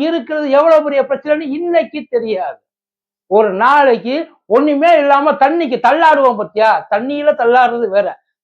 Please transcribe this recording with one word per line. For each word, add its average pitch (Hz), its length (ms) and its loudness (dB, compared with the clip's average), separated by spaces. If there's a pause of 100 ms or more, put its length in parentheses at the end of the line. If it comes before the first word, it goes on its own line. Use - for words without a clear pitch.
இருக்கிறது 311 400 -4 (120)
எவ்வளவு 311 280 4
பெரிய 285 240 -2
பிரச்சனைன்னு 302 380 -4 (100)
இன்னைக்கு 330 420 -4 (140)
தெரியாது. 208 460 -6 (720)
ஒரு 214 180 2 (140)
நாளைக்கு 262 520 2 (400)
ஒண்ணுமே 294 360 2 (100)
இல்லாம 285 320 2 (100)
தண்ணிக்கு 294 440 -2
தள்ளாடுவோம் 277 540 2
பத்தியா? 208 300 0 (220)
தண்ணியில 285 480 -2
தள்ளாடுறது 240 540 2
வேற, 196 120 0 (360)